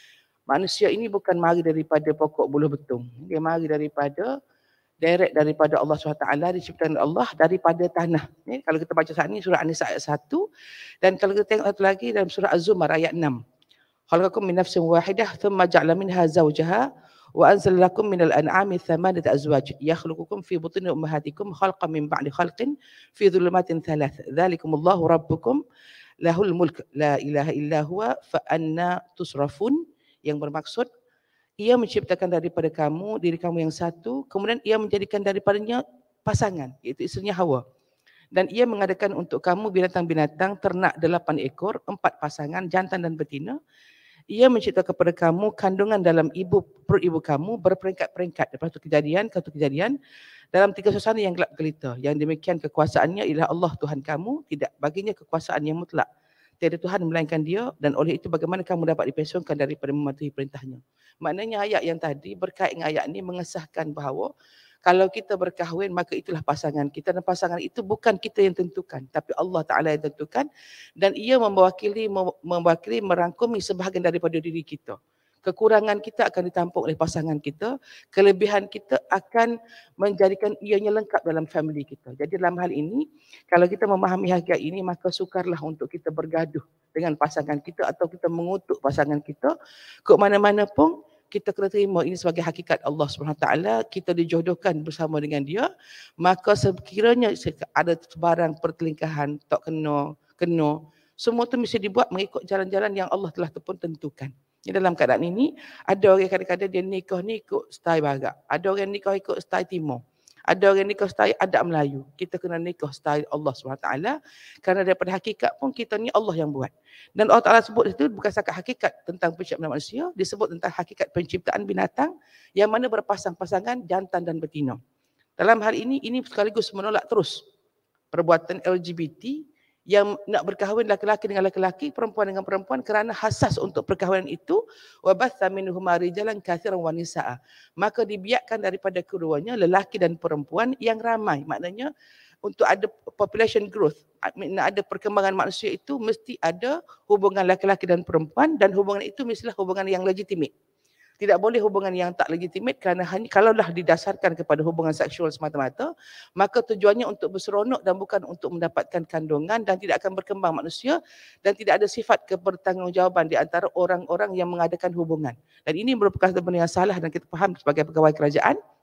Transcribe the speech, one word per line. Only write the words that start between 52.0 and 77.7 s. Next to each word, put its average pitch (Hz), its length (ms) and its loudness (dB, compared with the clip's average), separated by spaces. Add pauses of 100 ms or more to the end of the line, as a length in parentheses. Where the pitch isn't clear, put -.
demikian 160 320 -2
kekuasaannya 156 640 2
ialah 156 240 0
Allah 170 320 0
Tuhan 143 240 -6
kamu, 208 480 -6
tidak 143 240 -6
baginya 196 400 -4
kekuasaan - 480 -4
yang 160 160 -4
mutlak. 170 240 -2 (560)
Tiada 165 160 2
Tuhan 185 320 -4
melainkan 160 320 0
dia, 196 400 -4
dan 147 160 2
oleh 160 240 0
itu - 80 -12
bagaimana 170 320 -2
kamu 165 320 -2
dapat - 160 -2
dipensiunkan 156 480 -4
daripada 143 340 -4
mematuhi 143 380 -4
perintahnya?" 131 480 -12 (400)
Maknanya 202 480 -4
ayat 208 160 0
yang 165 160 -2
tadi 165 400 -8
berkait 185 400 -4
dengan 165 80 -6
ayat 156 240 -2
ni 185 160 -10
mengesahkan 170 720 -8
bahawa 143 400 -6 (440)
kalau 185 280 6
kita 202 280 -6
berkahwin, 175 560 -6
maka 175 240 -4
itulah 160 240 -6
pasangan 147 480 -4
kita, 160 240 -4
dan 180 80 -6
pasangan 175 400 -2
itu - 240 -8
bukan 214 320 0
kita 208 240 -2
yang 190 160 2
tentukan, 170 520 -8
tapi - 280 -6
Allah 175 240 -2
Ta'ala 151 320 0
yang 151 160 -4
tentukan, 240 400 -4 (480)
dan 196 160 2
ia 247 240 2
mewakili, 202 720 2
mem-, 190 320 -2
mewakili, 175 600 0
merangkumi 185 600 0
sebahagian 185 400 -4
daripada 165 400 0
diri 165 240 -6
kita. - 320 -14 (480)
Kekurangan 214 560 4
kita 214 280 -2
akan 180 200 -2
ditampung 175 400 -2
oleh 156 80 -4
pasangan 160 400 -2
kita, 202 400 -6 (320)